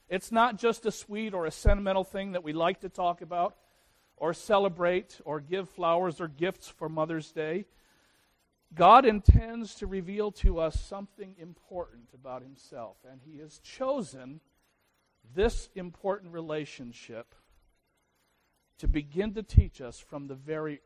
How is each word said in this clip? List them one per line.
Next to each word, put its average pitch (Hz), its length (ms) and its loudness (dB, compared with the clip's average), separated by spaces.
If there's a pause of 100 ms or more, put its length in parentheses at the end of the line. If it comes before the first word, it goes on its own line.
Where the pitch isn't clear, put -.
It's 190 240 -6
not 226 240 4
just 233 300 0
a 202 60 0
sweet 208 420 -8
or 175 100 -4
a 160 60 -4
sentimental 196 540 2
thing 196 280 -10
that 175 120 -6
we 151 80 -6
like 165 280 0
to 190 80 -12
talk 175 320 -4
about 175 360 -4 (600)
or 160 160 -2
celebrate 185 920 0
or 151 160 -6
give 175 280 -6
flowers 175 520 0
or 170 80 -6
gifts 160 400 -6
for 160 200 -10
Mother's 160 440 -4
Day. 160 340 -4 (1080)
God 196 300 10
intends 226 720 6
to 208 100 -10
reveal 196 460 -6
to 175 280 2
us 160 200 0
something 196 560 -14
important 165 800 -14
about 127 280 -14
himself, 131 560 -18 (120)
and 131 120 -20
he 151 160 -20
has 151 200 -20
chosen 160 840 -8 (920)
this 214 400 0
important 185 580 -8
relationship 143 1000 -10 (1400)
to 156 80 -10
begin 156 480 0
to 220 80 -6
teach - 380 4
us 120 180 -12
from 143 300 -14
the 135 60 -10
very 151 520 -6